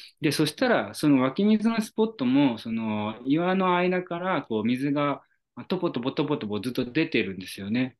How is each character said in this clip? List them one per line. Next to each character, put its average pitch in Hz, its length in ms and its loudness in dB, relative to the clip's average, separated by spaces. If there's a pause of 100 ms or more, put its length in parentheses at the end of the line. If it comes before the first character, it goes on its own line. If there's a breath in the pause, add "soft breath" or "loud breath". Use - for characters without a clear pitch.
(200 loud breath)
で、 147 120 2
そ 151 140 2
し - 80 -4
た 254 140 0
ら、 120 260 2
そ - 140 2
の 139 140 6
湧 131 100 2
き 196 120 0
水 214 240 4
の 226 120 0
ス 220 120 -8
ポ 220 120 0
ッ 220 100 -4
ト - 100 -6
も、 127 320 4
そ 113 140 -10
の 110 540 -2
岩 170 300 2
の 185 220 2
間 180 260 2
か 170 160 -8
ら 180 240 -2
こ 110 180 -2
う 104 40 -2
水 127 280 0
が、 143 300 0 (340 soft breath)
ま 123 80 -14
あ、 - 20 -16
ト 185 120 -2
ポ 175 120 0
ト 139 100 -4
ポ 131 120 -4
ト 156 120 0
ポ 143 120 0
ト 113 100 -6
ポ 104 140 -4
ず 117 100 -6
っ - 20 -10
と 123 120 -2
出 156 240 -2
て 117 140 0
る 95 120 -4
ん 87 40 -10
で 92 80 -12
す - 140 -14
よ 98 80 -8
ね。 127 320 -2